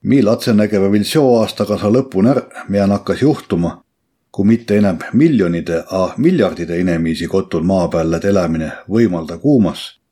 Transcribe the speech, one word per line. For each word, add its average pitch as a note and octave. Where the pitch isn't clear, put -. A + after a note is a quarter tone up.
mi B2+
latse A#2
nägeva G#2
viil G#2
seo C3
aastaga G#2
sa G#2
lõpun G2
är, C3+
mida G2
nakkas G2+
juhtuma, E2+
kui G#2
mitte A2+
enam G2
miljonide, F2+
a F#2
miljardide F#2+
inemiisi E2
kotul F2
maa F#2
pääl E2
läd E2
elämine E2
võimalda F2
kuumas A#2+